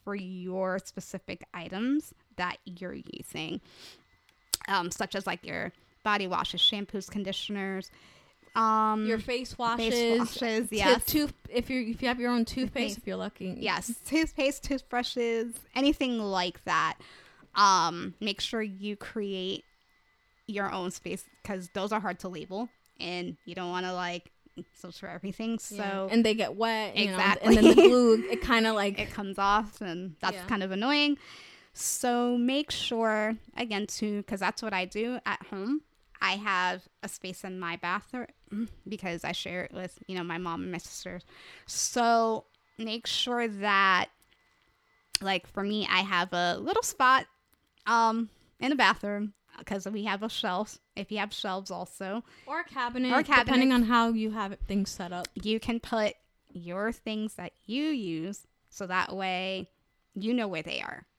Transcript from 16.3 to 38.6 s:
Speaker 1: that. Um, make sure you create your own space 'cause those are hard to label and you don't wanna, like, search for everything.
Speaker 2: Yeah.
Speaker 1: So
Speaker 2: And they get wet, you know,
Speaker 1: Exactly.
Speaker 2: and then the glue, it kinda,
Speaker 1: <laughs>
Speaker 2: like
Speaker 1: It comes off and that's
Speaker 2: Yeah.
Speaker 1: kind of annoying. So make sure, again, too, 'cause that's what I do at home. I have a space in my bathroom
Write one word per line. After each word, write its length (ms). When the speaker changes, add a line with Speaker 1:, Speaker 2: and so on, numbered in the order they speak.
Speaker 1:
that. 320
Um, 680
make 200
sure 220
you 340
create 680
your 260
own 180
space 340
'cause 300
those 180
are 80
hard 200
to 80
label 400
and 460
you 100
don't 160
wanna, 220
like, 380
search 260
for 80
everything. 440
Speaker 2:
Yeah. 60
Speaker 1:
So 520
Speaker 2:
And 140
they 100
get 200
wet, 420
you 100
know, 60
Speaker 1:
Exactly. 440
Speaker 2:
and 0
then 100
the 120
glue, 420
it 120
kinda, 300
Speaker 1:
<laughs> 100
Speaker 2:
like 160
Speaker 1:
It 120
comes 280
off 440
and 380
that's 160
Speaker 2:
Yeah. 100
Speaker 1:
kind 160
of 80
annoying. 480
So 640
make 320
sure, 640
again, 320
too, 360
'cause 180
that's 220
what 100
I 140
do 400
at 220
home. 340
I 140
have 520
a 60
space 360
in 160
my 160
bathroom 500